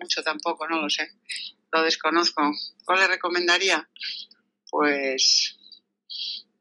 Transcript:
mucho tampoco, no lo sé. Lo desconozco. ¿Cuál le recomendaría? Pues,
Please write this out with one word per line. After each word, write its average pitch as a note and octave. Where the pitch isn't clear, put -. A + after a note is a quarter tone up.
mucho F3
tampoco, D#3
no E3
lo D3
sé. D3+
Lo D#3+
desconozco. D#3+
¿Cuál F#3
le F#3+
recomendaría? F3
Pues, C#3